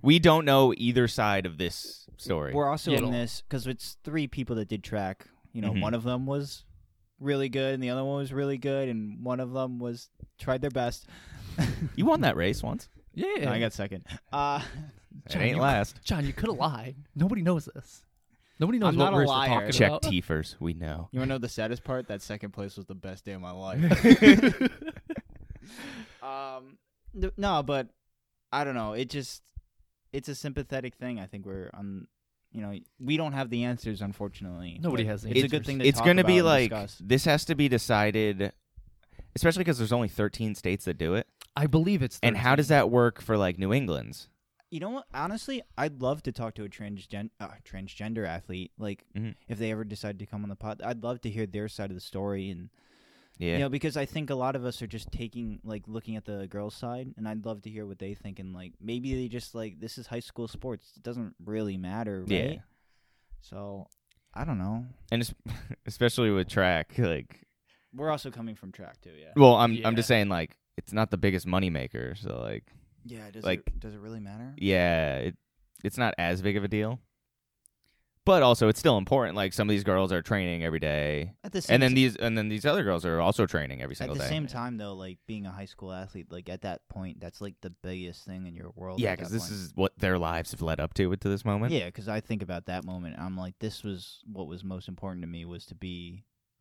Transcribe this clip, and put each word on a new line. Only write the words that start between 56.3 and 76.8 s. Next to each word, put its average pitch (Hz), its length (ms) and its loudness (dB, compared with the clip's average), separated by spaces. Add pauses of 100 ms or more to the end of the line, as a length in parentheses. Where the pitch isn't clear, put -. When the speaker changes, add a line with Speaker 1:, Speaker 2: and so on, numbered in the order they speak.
Speaker 2:
girls' 104 260 -8
side, 127 440 -10
and 107 100 -8
I'd 107 160 -8
love 110 180 -8
to 110 80 -14
hear 107 140 -10
what 98 140 -12
they 98 160 -8
think. 98 240 -12
And, 92 160 -12
like, 90 260 -14
maybe 123 340 -6
they 127 140 -4
just, 117 260 -10
like, 110 240 -10
this 113 200 -12
is 117 80 -16
high 120 140 -8
school 117 280 -10
sports. - 480 -12
It - 60 -20
doesn't 120 320 -10 (100)
really 104 320 -4
matter, 95 500 -6
Speaker 1:
Yeah. 92 200 0
Speaker 2:
right? 78 140 -6 (800)
So, 101 460 -12 (440)
I 135 140 -8
don't 127 120 -2
know. 110 280 -4 (240)
Speaker 1:
And 117 100 0
es-, - 140 -6 (100)
<laughs> - 420 -12
especially 117 440 2
with 95 180 4
track, 90 480 2
like 82 500 -2 (460)
Speaker 2:
We're 139 180 -4
also 143 200 -4
coming 113 240 -10
from 95 180 -18
track, - 300 -18
too, 85 180 -20
yeah. 80 160 -20
Speaker 1:
Well, 131 200 12
I'm, 117 160 6 (120)
I'm 113 120 4
just 117 120 2
Speaker 3:
Yeah. 123 80 6
Speaker 1:
saying, 104 140 2
like, 82 260 -2 (220)
it's - 160 -10
not 110 160 0
the 95 80 0
biggest 92 280 2
moneymaker, 80 680 -2
so, - 240 -8
like 55 320 -10 (320)
Speaker 2:
Yeah, 110 260 -16
does 107 140 -14
Speaker 1:
like 110 220 0
Speaker 2:
it, - 120 -4
does 107 160 -10
it 104 60 -16
really 110 200 -12
matter? 110 360 -14
Speaker 1:
Yeah, 85 640 4
it, 78 180 -4 (480)
it's 104 140 -4
not 117 180 0
as 87 240 0
big 101 160 0
of 101 80 0
a 98 40 -4
deal. 110 300 -2 (1300)